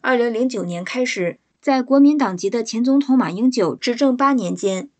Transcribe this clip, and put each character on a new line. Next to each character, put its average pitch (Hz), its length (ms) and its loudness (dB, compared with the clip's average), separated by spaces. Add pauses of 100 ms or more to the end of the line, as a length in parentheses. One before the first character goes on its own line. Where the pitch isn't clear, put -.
二 262 160 0
零 240 160 0
零 247 160 0
九 208 140 -6
年 175 200 -6
开 254 220 -4
始， 180 320 -4 (240)
在 262 220 0
国 269 160 2
民 294 180 6
党 202 180 -2
籍 190 140 -4
的 233 140 -2
前 226 200 -4
总 269 160 4
统 269 160 2
马 208 140 2
英 226 220 0
九 202 240 0
执 240 200 -4
政 262 220 2
八 277 160 2
年 185 220 -2
间 190 340 -4 (100)